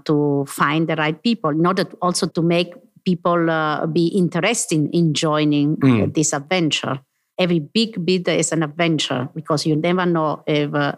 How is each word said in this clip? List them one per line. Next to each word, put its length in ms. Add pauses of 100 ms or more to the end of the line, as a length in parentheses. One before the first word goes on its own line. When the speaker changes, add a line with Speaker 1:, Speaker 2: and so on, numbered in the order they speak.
Speaker 1:
to 420
find 420
the 80
right 260
people 280
in 160
order 180
to, 180
also 240
to 160
make 320 (280)
people, 480
uh, 360
be 220
interested 840
in 220
joining, 640
Speaker 2:
Mm. 240
Speaker 1:
uh, 100
this 220
adventure. 640 (380)
Every 220
big 440
bid 240
is 240
an 100
adventure 720
because 300
you 100
never 300
know 420
if, 280
uh, 240